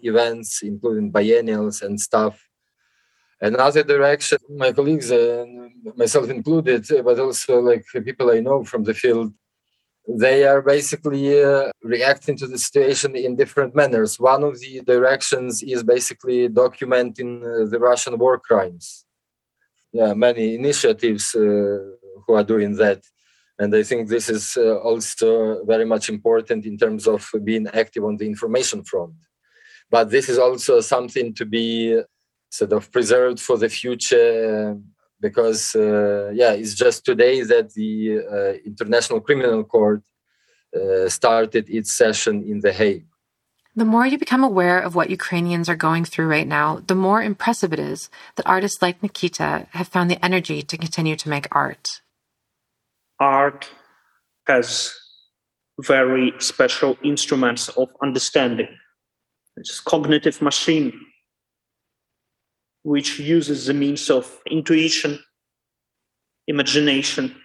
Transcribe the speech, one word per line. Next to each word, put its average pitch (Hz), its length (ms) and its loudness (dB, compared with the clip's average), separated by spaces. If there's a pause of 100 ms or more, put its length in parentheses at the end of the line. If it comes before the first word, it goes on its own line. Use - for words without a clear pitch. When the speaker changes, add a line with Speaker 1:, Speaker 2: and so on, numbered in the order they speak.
Speaker 1:
events, 117 600 -2
including 107 480 -4
biennials 107 720 0
and 104 180 -6
stuff. - 340 0 (1040)
Another 131 420 2
direction, 143 560 2 (260)
my 127 80 2
colleagues, 139 400 0
uh, 120 320 2 (520)
myself 120 320 2
included, 127 640 -2
uh, 131 100 4
but 120 160 4
also, 127 420 0
like, 120 240 2 (200)
people 123 260 0
I 113 100 4
know 127 240 0
from 110 200 -4
the 107 100 -2
field, 113 380 0 (760)
they 127 360 4
are 139 180 4
basically, 143 800 2
uh, 139 280 2 (120)
reacting 127 560 0
to 131 80 -10
the 127 120 -10
situation 135 560 0
in 123 220 -4
different 135 380 0
manners. 123 440 2
One 131 240 4
of 143 160 -2
the 131 220 -16
directions 127 840 0
is 127 200 -4
basically 123 640 0
documenting, 123 840 0 (120)
uh, 117 260 -2
the 113 100 -2
Russian 120 400 2
war 127 200 4
crimes. 92 680 -2 (880)
Yeah, 107 220 2
many 113 400 2
initiatives, 117 800 0
uh, 113 60 0 (840)
who 113 100 2
are 104 100 4
doing 104 320 0
that. 101 240 2 (580)
And 104 160 0
I 107 80 6
think 113 260 -2
this 113 200 -2
is, 107 280 -4
uh, 110 220 4
also 113 840 0
very 110 200 2
much 113 240 -2
important 113 580 -2
in 104 100 -10
terms 107 300 0
of 107 240 -2 (140)
being 107 220 -2 (160)
active 110 220 -6
on 107 120 -4
the 104 100 -6
information 110 580 -4
front. 85 300 -6 (760)
But 113 200 2
this 127 180 2
is 123 100 0
also 127 420 4
something 123 540 -2
to 117 100 -8
be 113 580 -2 (480)
sort 107 220 -2
of 104 180 -4
preserved 123 500 2
for 120 180 0
the 110 100 0
future, 113 1080 0 (440)
because, 110 540 0
uh, 104 580 0
yeah, 117 200 4
it's 104 220 -4
just 120 300 0
today 123 380 4
that 113 320 0
the, 107 440 -4
uh, 101 340 -4 (120)
International 113 560 -2
Criminal 120 440 -2
Court, 107 380 2 (760)
uh, 95 320 0
started 113 600 0
its 110 240 -6
session 107 580 0
in 104 100 -6
The 101 120 2
Hague. 98 340 0 (680)
Speaker 2:
The 226 100 0
more 233 220 4
you 269 120 0
become 262 260 0
aware 180 360 2
of 180 140 -6
what 170 160 0
Ukrainians 175 580 -4
are 170 80 0
going 165 280 0
through 160 240 -2
right 151 180 0
now, 151 400 -2
the 185 80 2
more 190 280 2
impressive 208 500 -2
it 156 60 -4
is 147 300 -8 (280)
that - 100 -6
artists 190 360 0
like 180 200 -2
Nikita 160 680 -4
have 175 160 -8
found 180 220 0
the - 140 -2
energy 170 380 -2
to 147 140 -12
continue 160 400 -4
to - 120 -12
make 143 240 -4
art. - 480 -4 (1200)
Speaker 3:
Art 139 480 0 (800)
has - 480 0 (840)
very 131 580 2
special - 640 0
instruments 135 640 -2
of 131 200 -2 (140)
understanding. 127 640 -2 (880)
It's - 240 -14
a - 20 -20
cognitive 151 580 0
machine 147 520 -2 (1900)
which 143 340 -2
uses 147 480 -2
the 139 80 0
means 143 340 -2
of 127 380 0
intuition, 160 720 0 (1300)
imagination. 147 880 -2 (100)